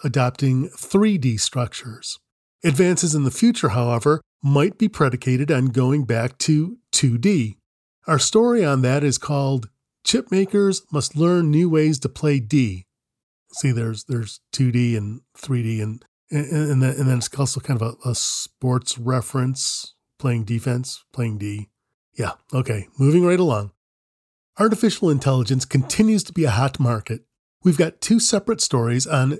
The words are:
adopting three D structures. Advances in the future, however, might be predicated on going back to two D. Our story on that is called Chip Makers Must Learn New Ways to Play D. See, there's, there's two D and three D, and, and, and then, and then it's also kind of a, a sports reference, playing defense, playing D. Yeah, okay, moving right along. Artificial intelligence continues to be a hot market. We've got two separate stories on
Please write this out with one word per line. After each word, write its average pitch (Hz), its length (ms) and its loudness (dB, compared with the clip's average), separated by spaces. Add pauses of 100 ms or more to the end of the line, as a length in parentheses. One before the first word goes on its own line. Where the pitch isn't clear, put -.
adopting 131 680 0
three 208 480 0
D 123 180 0
structures. - 800 -8 (460)
Advances 170 500 2
in 151 80 0
the 131 80 2
future, 233 380 2
however, 120 520 2 (220)
might 143 340 2
be 214 120 2
predicated 135 640 0
on 131 140 2
going 131 380 2
back 117 340 -2
to 160 400 0 (120)
two 120 260 0
D. 120 420 0 (500)
Our 156 100 2
story 226 460 2
on 139 180 2
that 135 220 2
is 135 140 0
called 135 500 -2 (380)
Chip 247 240 -2
Makers 196 520 0 (100)
Must 147 240 -4
Learn 170 340 2
New 165 200 2
Ways 156 300 2
to 135 100 -4
Play 147 280 0
D. 110 460 0 (680)
See, 135 200 -2
there's, 113 320 -4
there's 117 360 -6 (120)
two 127 180 0
D 120 280 2
and 104 240 -8 (120)
three 123 280 -4
D, 110 180 -2
and, 107 240 -6 (260)
and, 147 160 -2
and 147 360 0
then, 131 80 2
and 131 180 0
then 127 80 2
it's 117 220 -4
also 135 200 -2
kind 123 220 -4
of 113 240 -4
a, 127 60 -2
a 113 40 -2
sports - 840 -4
reference, 127 960 -4 (240)
playing 120 260 -2
defense, 120 600 -4 (100)
playing 113 240 -4
D. 104 320 -10 (420)
Yeah, 107 200 -6 (200)
okay, 117 360 -2 (100)
moving 151 260 4
right 180 160 2
along. 107 320 0 (840)
Artificial 214 500 2
intelligence 131 560 2
continues 208 600 2
to - 100 -18
be 160 100 0
a 135 60 2
hot 123 280 0
market. 117 440 -2 (400)
We've 170 160 4
got 170 240 0
two 226 180 4
separate 220 400 0
stories 120 460 0
on 139 340 0